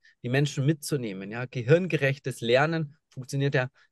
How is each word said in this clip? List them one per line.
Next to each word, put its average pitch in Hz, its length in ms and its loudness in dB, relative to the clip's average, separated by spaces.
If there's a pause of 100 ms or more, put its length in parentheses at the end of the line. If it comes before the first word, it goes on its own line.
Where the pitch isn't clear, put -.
(240)
die 120 60 -6
Menschen 139 360 0
mitzunehmen. 113 640 -2
Ja, 120 140 -8
gehirngerechtes 139 960 0
Lernen 143 560 2 (120)
funktioniert 139 460 -4
ja 131 140 0 (220)